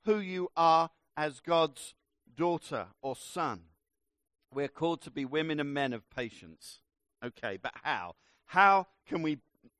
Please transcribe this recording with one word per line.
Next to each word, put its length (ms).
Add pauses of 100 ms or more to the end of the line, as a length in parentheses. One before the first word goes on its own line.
who 160
you 360
are 360 (260)
as 240
God's 540 (400)
daughter 680
or 140
son. 520 (840)
We're 160
called 340
to 100
be 140
women 340
and 140
men 180
of 180
patience. 680 (440)
Okay, 320
but 180 (100)
how? 340 (300)
How 400 (180)
can 160
we 180 (400)